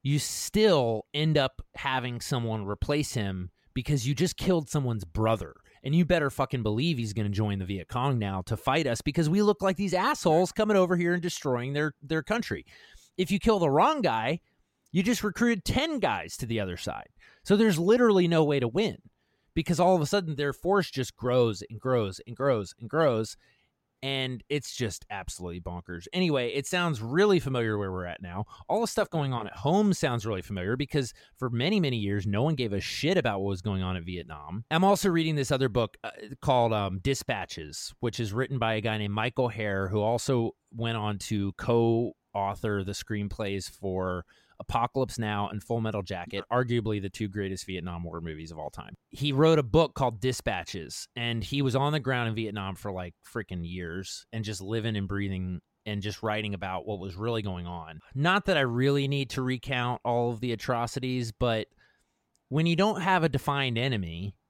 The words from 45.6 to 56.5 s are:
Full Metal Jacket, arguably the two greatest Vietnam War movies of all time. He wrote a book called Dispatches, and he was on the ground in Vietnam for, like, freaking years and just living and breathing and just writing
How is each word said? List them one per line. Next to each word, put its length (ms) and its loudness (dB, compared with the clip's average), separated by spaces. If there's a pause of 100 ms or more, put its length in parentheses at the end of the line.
Full 160 -2
Metal 220 -2
Jacket, 500 -8
arguably 500 0
the 80 -6
two 200 -4
greatest 360 -6
Vietnam 380 -6
War 160 -8
movies 320 -10
of 80 -12
all 100 -8
time. 280 -14 (120)
He 220 -2
wrote 260 6
a 60 2
book 300 4
called 260 0
Dispatches, 960 -4
and 260 -2
he 200 -2
was 160 2
on 160 2
the 80 0
ground 260 -2
in 80 -2
Vietnam 400 -4
for, 160 -8
like, 220 -8 (120)
freaking 380 -8
years 680 -8
and 100 -4
just 160 -6
living 380 -4
and 100 -2
breathing 540 -4 (240)
and 160 -4
just 200 -8
writing 320 -2